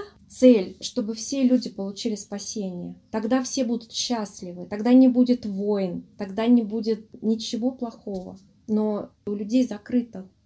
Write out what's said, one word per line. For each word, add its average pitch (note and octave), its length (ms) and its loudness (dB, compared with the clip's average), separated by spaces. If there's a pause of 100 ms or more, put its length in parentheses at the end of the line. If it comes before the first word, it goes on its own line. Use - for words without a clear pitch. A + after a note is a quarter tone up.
(280)
цель, A3+ 520 6
чтобы A3+ 360 -6
все C4+ 280 -4
люди B3 260 4
получили G3+ 460 -6
спасение. F#3 800 -10 (160)
Тогда A3 300 0
все B3+ 240 -2
будут A#3 260 -4
счастливы, F#3 760 -6
тогда G#3+ 260 2
не C4 140 10
будет B3 380 4
войн, G3 600 -2 (120)
тогда G3+ 280 -4
не A#3+ 160 6
будет A3 460 -4 (160)
ничего A3 480 -2
плохого. G3 640 -10 (300)
Но G#3+ 420 -2 (160)
у G3+ 80 -4
людей G#3+ 320 0
закрыто, G#3+ 640 -4 (160)